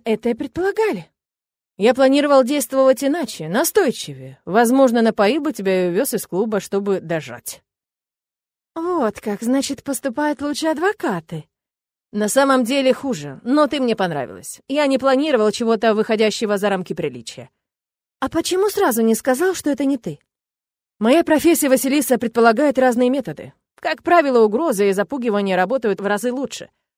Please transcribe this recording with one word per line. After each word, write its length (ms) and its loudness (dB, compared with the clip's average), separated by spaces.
это 240 -2
и 40 -2
предполагали». 760 -4
«Я 160 2
планировал 500 4
действовать 600 2
иначе, 460 -4
настойчивее. 960 -2
Возможно, 560 4
напоил 400 2
бы 100 -4
тебя 360 0
и 20 0
увёз 240 -2
из 140 -4
клуба, 320 -2
чтобы 420 -4
дожать». 640 -10
«Вот 440 -2
как, 220 -8
значит, 420 -2
поступают 580 -4
лучшие 300 -4
адвокаты». 760 -4
«На 180 -2
самом 340 2
деле 300 2
хуже, 500 -6
но 240 2
ты 140 -4
мне 140 0
понравилась. 720 -6
Я 180 0
не 100 2
планировал 540 2
чего-то 420 0
выходящего 640 0
за 120 0
рамки 240 -4
приличия». 560 -10
«А 80 -4
почему 400 -2
сразу 320 0
не 140 4
сказал, 400 0
что 140 -4
это 140 -2
не 140 0
ты?» 220 -10
«Моя 260 4
профессия, 420 2
Василиса, 500 2
предполагает 600 2
разные 300 2
методы. 420 -6
Как 260 -6
правило, 420 4
угрозы 460 0
и 40 0
запугивания 600 -2
работают 440 0
в 60 -8
разы 260 -2
лучше. 380 -10